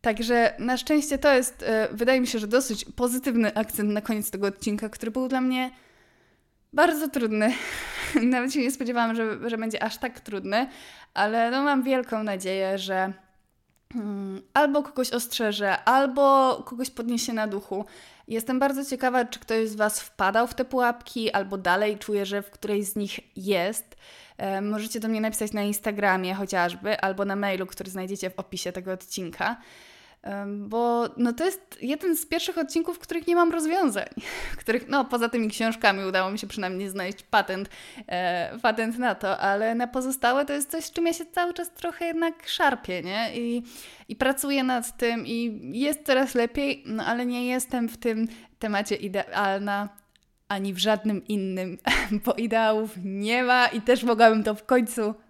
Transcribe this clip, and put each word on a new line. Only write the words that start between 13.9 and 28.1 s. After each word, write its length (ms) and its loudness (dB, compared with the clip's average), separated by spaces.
mm, 480 -6
albo 280 4
kogoś 280 -2
ostrzeże, 760 0
albo 720 6
kogoś 240 -6
podniesie 420 -2
na 140 -2
duchu. 380 -6
Jestem 300 -2
bardzo 260 2
ciekawa, 400 0
czy 140 -8
ktoś 300 0
z 60 -8
was 260 0
wpadał 460 2
w 80 -10
te 100 -2
pułapki, 680 0
albo 260 0
dalej 400 2
czuje, 280 -2
że 160 -4
w 80 -14
którejś 360 -4
z 100 -6
nich 240 -6
jest. 600 -2
E, 240 -4
możecie 400 -4
do 80 -4
mnie 120 0
napisać 320 -2
na 100 -2
Instagramie 720 0
chociażby, 680 -2
albo 240 0
na 120 -2
mailu, 300 -2
który 240 -12
znajdziecie 400 -6